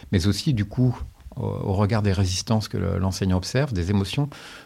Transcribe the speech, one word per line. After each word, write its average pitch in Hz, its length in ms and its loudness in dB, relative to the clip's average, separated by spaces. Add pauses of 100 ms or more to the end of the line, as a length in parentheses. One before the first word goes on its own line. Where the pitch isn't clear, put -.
(120)
mais 80 140 4
aussi, 101 280 2
du 101 120 2
coup, 123 340 0 (360)
au, - 100 -4
au 98 280 -2
regard 104 280 2
des 101 100 4
résistances 95 560 0
que - 100 -6
le, 92 200 0
l'enseignant 92 400 0
observe, 131 340 -2
des 87 200 0
émotions, 101 380 0 (360)